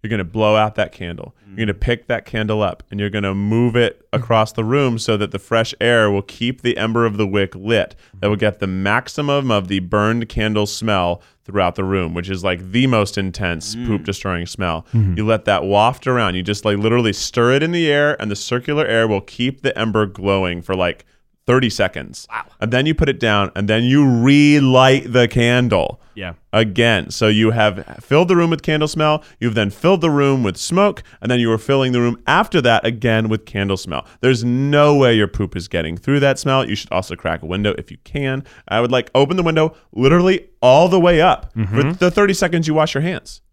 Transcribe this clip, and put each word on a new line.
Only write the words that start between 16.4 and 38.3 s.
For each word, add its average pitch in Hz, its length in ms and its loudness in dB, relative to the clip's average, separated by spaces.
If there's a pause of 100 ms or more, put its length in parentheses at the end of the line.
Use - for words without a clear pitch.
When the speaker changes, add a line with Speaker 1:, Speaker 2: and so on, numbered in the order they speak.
Speaker 1:
just, 101 220 -6
like, 104 140 0
literally 110 340 0
stir 120 400 0
it 143 100 2
in 165 100 -4
the 165 180 0
air, 147 280 0
and 107 120 -6
the 101 60 -4
circular 147 500 -4
air 113 200 2
will 101 140 0
keep 123 400 -6
the - 180 -2
ember 107 280 0
glowing 95 560 -2
for, 95 120 -4
like, 90 300 -4 (420)
thirty 127 220 4
seconds. - 600 -6
Speaker 4:
Wow. 113 140 -10 (140)
Speaker 1:
And 113 140 -4
then 131 140 0
you 156 80 0
put 151 160 0
it - 100 -4
down, 104 340 0
and 101 140 -2
then 110 160 2
you 135 240 4
relight 131 1040 4
the 120 160 4
candle 120 720 0 (140)
Speaker 3:
Yeah. 92 180 -14 (220)
Speaker 1:
again. 110 560 2
So 113 180 0
you 110 220 2
have 107 340 0 (160)
filled 165 280 2
the 185 80 4
room 170 120 2
with 160 140 -2
candle 151 260 -2
smell, 151 340 0 (160)
you've 117 160 -2
then 107 140 0
filled 160 320 2
the 170 100 0
room 139 320 2
with 98 140 -2
smoke, 196 460 0 (180)
and 117 100 -4
then 123 100 2
you 113 120 2
are 110 60 0
filling 135 340 0
the 123 80 2
room 120 160 0 (100)
after 170 360 2
that 117 240 2
again 113 420 0
with 107 160 -4
candle 98 320 -4
smell. 78 300 -10 (160)
There's 120 200 2
no 143 540 2
way 127 200 4
your 107 120 2
poop - 260 -6
is 87 140 -10
getting 85 300 -4
through 139 220 -2
that 139 180 2
smell. 135 280 0
You 104 100 -4
should - 160 -12
also 92 220 -4
crack 82 280 -6
a 80 40 -12
window 101 300 -2
if - 140 -14
you - 140 -18
can. 135 400 -6 (220)